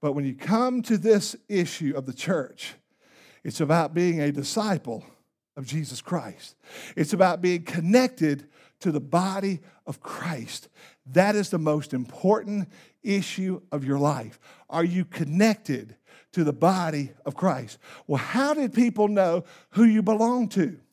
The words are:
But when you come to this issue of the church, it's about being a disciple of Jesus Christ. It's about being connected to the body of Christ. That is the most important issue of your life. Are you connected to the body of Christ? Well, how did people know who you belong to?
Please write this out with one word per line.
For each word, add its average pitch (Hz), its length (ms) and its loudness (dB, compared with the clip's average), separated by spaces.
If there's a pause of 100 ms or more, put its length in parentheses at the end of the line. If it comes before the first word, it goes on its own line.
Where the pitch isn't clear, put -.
But 147 100 0
when 143 140 -2
you 131 80 -4
come 233 480 0
to 226 160 0
this 202 360 4 (140)
issue 165 480 -2
of 135 80 -6
the 131 100 -8
church, - 600 -4 (680)
it's - 200 -8
about 156 320 2
being 170 260 2
a 147 100 2
disciple 143 760 -4 (520)
of 135 100 -12
Jesus 131 360 -8
Christ. 120 540 -8 (380)
It's 147 200 0
about 175 260 4
being 180 240 0
connected 170 840 2 (320)
to 175 120 -2
the 147 80 0
body 190 600 -2 (260)
of - 140 -12
Christ. - 680 -10 (380)
That 185 300 2
is 208 120 -2
the 180 100 -2
most 151 360 -2
important 196 760 -4 (340)
issue 190 600 -4 (100)
of 147 100 -4
your 139 160 -2
life. 139 400 -2 (300)
Are 165 160 -2
you 175 220 -2
connected 143 880 0 (360)
to 175 100 0
the 151 100 2
body 160 600 2 (120)
of 139 120 -8
Christ? 131 420 -2 (300)
Well, 143 100 0
how 277 360 0
did 285 200 -2
people 220 320 4
know 185 380 2 (260)
who 220 140 6
you 220 180 6
belong 220 460 2
to? 156 320 0 (120)